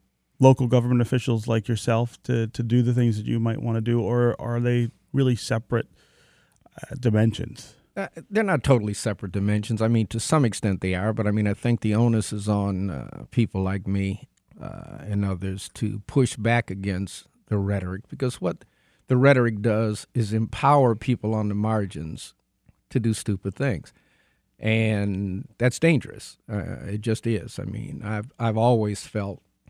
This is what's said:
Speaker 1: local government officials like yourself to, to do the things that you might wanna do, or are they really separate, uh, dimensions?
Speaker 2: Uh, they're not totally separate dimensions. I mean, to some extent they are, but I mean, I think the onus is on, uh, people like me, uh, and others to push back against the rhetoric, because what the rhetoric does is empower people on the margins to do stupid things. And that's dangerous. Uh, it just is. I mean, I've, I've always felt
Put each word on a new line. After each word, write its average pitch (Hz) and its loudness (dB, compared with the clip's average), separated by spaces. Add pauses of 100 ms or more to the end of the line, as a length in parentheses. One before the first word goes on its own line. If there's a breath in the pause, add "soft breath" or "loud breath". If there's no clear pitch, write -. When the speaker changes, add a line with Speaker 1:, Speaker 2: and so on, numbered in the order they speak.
(400)
Speaker 1:
local 131 8
government 123 4
officials 117 0
like 113 0
yourself 117 -2
to, 117 0
to 113 -6
do 117 2
the 120 2
things 120 2
that 107 -6
you 117 -2
might 113 -2
wanna 113 -2
do, 117 0
or 120 2
are 120 -4
they 120 2 (220)
really 131 2
separate, 117 -2 (880 soft breath)
uh, - -14
dimensions? 110 0 (240)
Speaker 2:
Uh, 196 -6 (200)
they're 214 0
not 190 0
totally 107 2
separate 98 -6
dimensions. 104 0
I 110 4
mean, 113 4
to 113 -6
some 151 2
extent 101 -2
they 92 -2
are, 107 -2
but 110 -2
I 104 0
mean, 104 0
I 101 0
think 120 0
the 107 0
onus 113 2
is 104 -4
on, 98 -2
uh, 58 -10
people 104 0
like 95 -4
me, 98 -2 (340)
uh, - -14
and 101 -2
others 95 -4
to 104 -4
push - 0
back 117 0
against 95 -6 (200)
the 107 -2
rhetoric, 98 -4
because 127 -4
what - -4 (420)
the 131 2
rhetoric 123 6
does 107 0
is 107 0
empower 127 4
people 110 -2
on 107 0
the 101 -2
margins 101 -4 (560)
to 135 0
do 110 2
stupid 101 -4
things. 117 -4 (680)
And 101 0 (100)
that's 123 0
dangerous. - 0 (140)
Uh, 87 -6
it 104 -4
just 110 -2
is. 107 -4
I 98 -8
mean, 98 -8
I've, 107 -6
I've 113 0
always 110 2
felt 101 -6 (280)